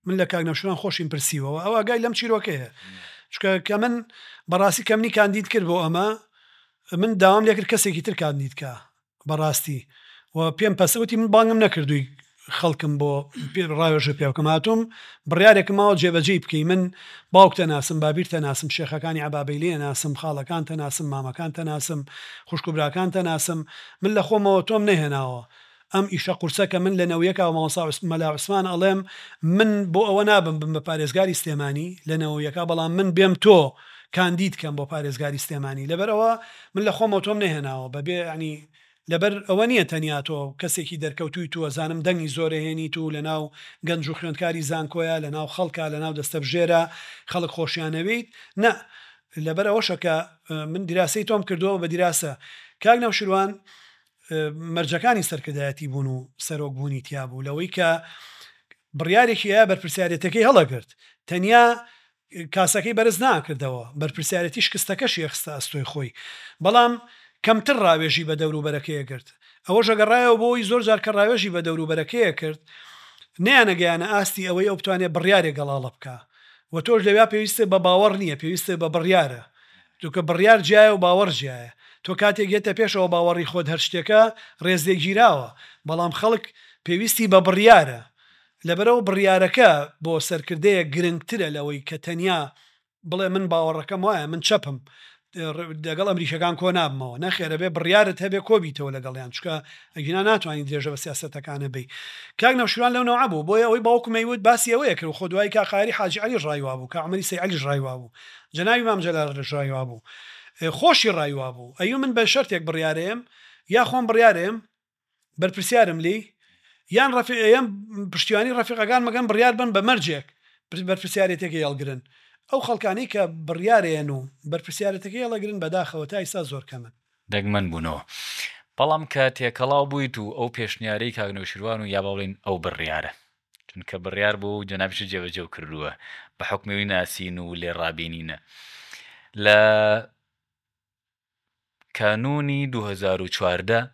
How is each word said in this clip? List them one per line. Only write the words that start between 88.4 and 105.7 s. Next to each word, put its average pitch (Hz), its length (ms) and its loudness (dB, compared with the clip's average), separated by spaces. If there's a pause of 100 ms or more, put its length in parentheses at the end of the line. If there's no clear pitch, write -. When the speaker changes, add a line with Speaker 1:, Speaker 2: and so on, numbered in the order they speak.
Speaker 1:
لەبەرەوە 208 420 2
بڕیارەکە 190 640 6 (300)
بۆ 165 180 -4
سەرکردەیە 175 640 0 (100)
گرنگترە 175 640 -2
لەوەی 147 320 -8
کە 160 180 -10
تەنیا 170 340 -2 (640)
بڵێ، 185 260 -4
«من 190 200 -2
باوەڕەکەم 160 540 -2
وایە، 185 240 0
من 160 140 -8
چەپم، 143 360 0 (720)
ڕ-، 160 240 -10 (140)
لەگەڵ 165 240 -2
ئەمریکەکان 170 480 -2
کۆ 180 100 -2 (100)
نابمەوە.» 135 460 -4
نەخێرە 165 380 -2
بێ 185 80 -2
بڕیارت 180 520 4
هەبێ 196 200 -2
کۆ 220 220 2
بیتەوە 139 300 -8
لەگەڵیان، 131 400 -12
چونکە 165 220 -8 (380)
ئەگینا 165 300 -4
ناتوانین 165 440 0
درێژە 143 260 -6
بە 135 100 -12
سیاسەتەکانە 143 680 -10
بی. 127 120 -10 (520)
کاک 254 180 4
نەوشیروان 240 380 0
لەو 247 100 0
نەوعە 240 260 2
بوو، 156 180 -4
بۆیە 220 200 4
ئەوەی 226 200 2
باوکم 233 280 2
ئەیوت 226 320 -2
باسی 233 260 4
ئەوەیە 247 240 2
کرد، 160 200 -8
خۆ 185 100 -8
دوایی 196 220 0
کاک 202 180 2
خایری 208 240 0